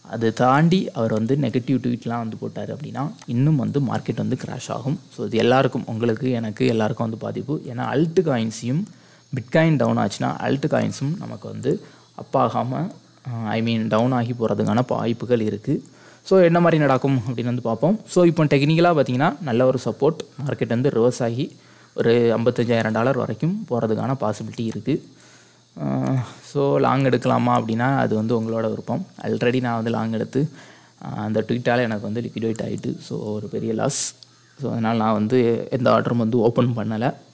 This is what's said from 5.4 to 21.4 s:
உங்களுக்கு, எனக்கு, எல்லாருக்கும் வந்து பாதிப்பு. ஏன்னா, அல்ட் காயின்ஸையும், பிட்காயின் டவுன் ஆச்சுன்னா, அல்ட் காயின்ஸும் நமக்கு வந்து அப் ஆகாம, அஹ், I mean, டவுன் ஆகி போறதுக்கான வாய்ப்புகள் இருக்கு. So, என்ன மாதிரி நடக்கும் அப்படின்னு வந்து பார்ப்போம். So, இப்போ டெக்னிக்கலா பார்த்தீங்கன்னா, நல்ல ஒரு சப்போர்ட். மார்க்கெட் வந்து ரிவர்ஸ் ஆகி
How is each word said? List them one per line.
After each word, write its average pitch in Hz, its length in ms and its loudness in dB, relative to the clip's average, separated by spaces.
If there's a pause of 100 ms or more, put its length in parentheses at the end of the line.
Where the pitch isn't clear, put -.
உங்களுக்கு, 117 440 -2
எனக்கு, 113 360 -2
எல்லாருக்கும் 113 420 0
வந்து 110 160 -8
பாதிப்பு. 113 420 -6
ஏன்னா, 123 140 -8
அல்ட் 156 400 0
காயின்ஸையும், 123 640 -2 (520)
பிட்காயின் 160 420 2
டவுன் 117 220 2
ஆச்சுன்னா, 120 400 -2
அல்ட் 135 280 -2
காயின்ஸும் 135 520 -2
நமக்கு 113 300 -12
வந்து 110 320 -4 (340)
அப் - 220 -6
ஆகாம, 127 540 -2 (380)
அஹ், 117 180 -6
I 107 160 -2
mean, 113 260 0
டவுன் 113 240 2
ஆகி 123 200 0
போறதுக்கான 110 560 0
வாய்ப்புகள் 113 520 0
இருக்கு. 107 440 -2 (400)
So, 190 160 6
என்ன 170 200 6
மாதிரி 165 200 4
நடக்கும் 135 480 2
அப்படின்னு 120 160 -4
வந்து 123 180 -2
பார்ப்போம். 151 440 0
So, 180 180 4
இப்போ 165 200 4
டெக்னிக்கலா 156 540 4
பார்த்தீங்கன்னா, 131 420 2
நல்ல 127 260 2
ஒரு 131 180 2
சப்போர்ட். 139 320 0 (300)
மார்க்கெட் 123 220 -4
வந்து 120 200 0
ரிவர்ஸ் 123 340 2
ஆகி 120 340 -4 (380)